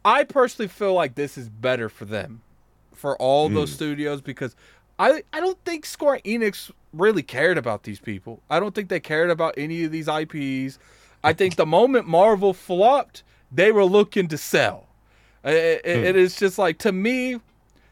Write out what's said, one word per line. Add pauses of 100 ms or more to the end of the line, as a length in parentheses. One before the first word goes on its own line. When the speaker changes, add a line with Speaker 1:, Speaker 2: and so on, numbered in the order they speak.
Speaker 1:
I
personally
feel
like
this
is
better
for
them, (500)
for
all
those
Speaker 2:
Mm.
Speaker 1:
studios,
because (440)
I, (100)
I
don't
think
Square
Enix (220)
really
cared
about
these
people. (100)
I
don't
think
they
cared
about
any
of
these
I
Ps. (460)
I
think
the
moment
Marvel
flopped, (280)
they
were
looking
to
sell. (560)
It,
it,
Speaker 2:
Hmm.
Speaker 1:
it
is
just
like,
to
me, (520)